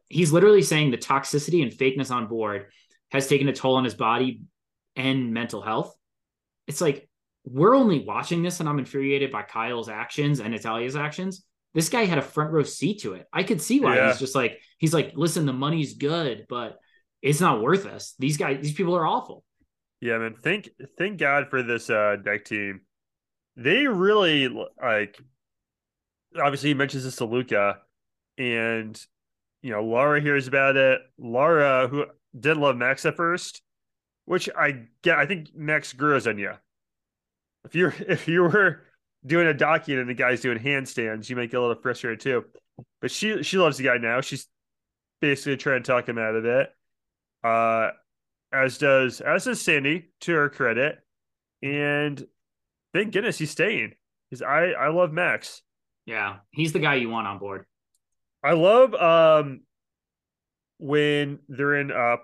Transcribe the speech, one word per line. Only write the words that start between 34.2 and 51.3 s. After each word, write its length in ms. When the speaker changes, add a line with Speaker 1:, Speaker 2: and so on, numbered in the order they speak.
Speaker 2:
which 320
I 300
get, 140
I 80
think 300
Max 380
grows 340
on 100
you. 140
If 100
you're, 200
<laughs> 120
if 200
you 160
were 400
doing 220
a 60
docky 440
and 120
the 40
guy's 280
doing 180
handstands, 720
you 80
might 120
get 80
a 40
little 200
frustrated 380
too. 240
But 120
she, 320
she 140
loves 200
the 80
guy 120
now. 220
She's 280
basically 340
trying 260
to 80
talk 200
him 80
out 180
of 80
it. 260
Uh, 500
as 260
does, 440
as 240
does 160
Sandy, 480
to 120
her 160
credit. 500